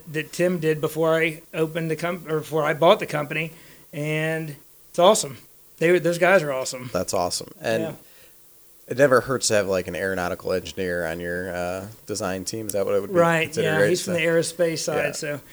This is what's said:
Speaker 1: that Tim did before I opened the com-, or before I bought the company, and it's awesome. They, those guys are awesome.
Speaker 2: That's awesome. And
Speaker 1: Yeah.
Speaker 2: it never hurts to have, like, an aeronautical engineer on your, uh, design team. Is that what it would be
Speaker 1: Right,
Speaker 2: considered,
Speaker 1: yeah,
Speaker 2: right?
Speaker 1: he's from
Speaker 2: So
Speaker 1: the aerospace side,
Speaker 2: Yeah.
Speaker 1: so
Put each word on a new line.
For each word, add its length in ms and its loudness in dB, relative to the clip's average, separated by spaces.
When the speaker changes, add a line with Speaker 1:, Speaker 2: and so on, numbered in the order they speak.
Speaker 1:
that 220 -6
Tim 260 0
did 220 0
before 400 2
I 200 -2
opened 380 -2
the 40 -2
com-, 320 -6
or 120 -2
before 240 -2
I 100 2
bought 260 6
the 60 -6
company, 460 -4
and 640 -4
it's 100 -20
awesome. 380 4
They, 220 4
those 180 0
guys 260 6
are 80 -4
awesome. 400 -6
Speaker 2:
That's 220 -2
awesome. 380 -2
And 220 -2
Speaker 1:
Yeah. 80 -6
Speaker 2:
it 100 -6
never 240 6
hurts 280 -2
to 40 2
have, 140 4
like, 200 0
an 80 -6
aeronautical 560 -2
engineer 540 -2
on 140 -4
your, 360 -6
uh, 300 -6
design 360 -4
team. 220 -8
Is 80 -4
that 140 0
what 80 2
it 60 2
would 100 -6
be 80 -2
Speaker 1:
Right, 260 4
Speaker 2:
considered, 220 -2
Speaker 1:
yeah, 140 2
Speaker 2:
right? 80 4
Speaker 1:
he's 140 0
from 120 -2
Speaker 2:
So 40 0
Speaker 1:
the 60 0
aerospace 540 0
side, 260 -2
Speaker 2:
Yeah. 60 -4
Speaker 1:
so 280 -6